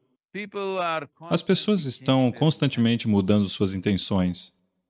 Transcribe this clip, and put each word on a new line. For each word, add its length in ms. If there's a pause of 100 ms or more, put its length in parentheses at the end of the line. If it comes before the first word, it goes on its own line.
(1300)
as 120
pessoas 420
estão 480
constantemente 720
mudando 440
suas 240
intenções. 800 (360)